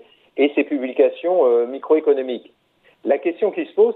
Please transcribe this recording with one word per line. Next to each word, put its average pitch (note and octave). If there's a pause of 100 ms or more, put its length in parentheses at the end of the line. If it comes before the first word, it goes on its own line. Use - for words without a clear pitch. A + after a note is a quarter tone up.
(360)
et C#3+
ces D3
publications, C#3
euh, A#2+
microéconomiques. C3 (520)
La C#3+
question G#3+
qui D#3+
se -
pose, A3